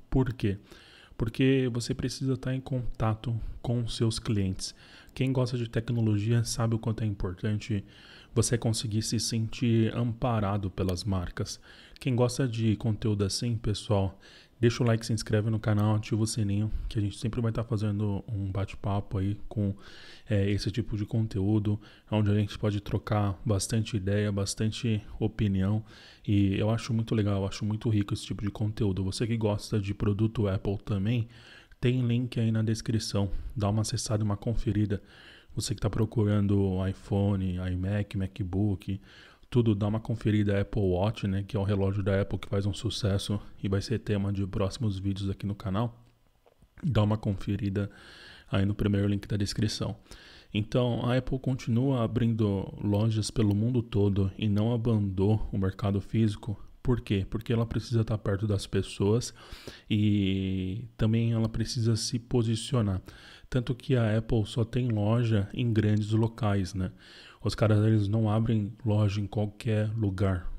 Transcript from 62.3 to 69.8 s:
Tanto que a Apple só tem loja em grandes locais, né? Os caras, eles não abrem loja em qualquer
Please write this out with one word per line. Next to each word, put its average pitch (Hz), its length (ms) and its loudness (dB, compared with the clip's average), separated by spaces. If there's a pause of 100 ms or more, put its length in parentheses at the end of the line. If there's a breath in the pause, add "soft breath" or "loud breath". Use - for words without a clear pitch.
Tanto 127 240 -2
que 131 200 -2
a 110 220 4
Apple 110 300 0
só - 180 -2
tem 123 240 0
loja 110 640 2
em 120 180 0
grandes 107 420 2
locais, 110 600 0
né? 92 180 -4 (540 loud breath)
Os 104 100 0
caras, 107 320 4
eles 107 220 4
não 110 220 2
abrem 113 420 2 (120)
loja 107 360 2
em 101 60 -2
qualquer 107 680 -2